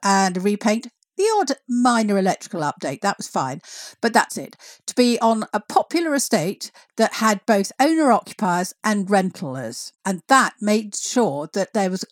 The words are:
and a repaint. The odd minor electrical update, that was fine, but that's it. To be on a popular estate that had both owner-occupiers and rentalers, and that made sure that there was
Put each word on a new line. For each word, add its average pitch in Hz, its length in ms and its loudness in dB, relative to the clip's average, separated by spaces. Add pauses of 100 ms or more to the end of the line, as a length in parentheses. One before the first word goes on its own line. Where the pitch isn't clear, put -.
and 196 320 2
a 185 60 -6
repaint. 208 460 0 (280)
The 427 220 2
odd 311 140 0 (160)
minor 240 500 2
electrical 190 440 -2
update, 143 400 -6
that - 160 -2
was - 100 -12
fine, 143 320 -4 (420)
but 226 120 0
that's - 240 2
it. - 180 -12 (320)
To - 80 -10
be 240 240 4
on 226 240 2 (100)
a 208 60 0
popular 320 560 0
estate 196 560 -2 (240)
that - 200 0
had 214 300 0
both 202 320 0
owner-occupiers 226 960 2 (120)
and 208 240 0
rentalers, 160 840 -4 (140)
and 190 240 -4
that 262 320 4
made 208 340 -2
sure 165 560 -2
that 196 220 -4
there 196 160 0
was 190 220 -6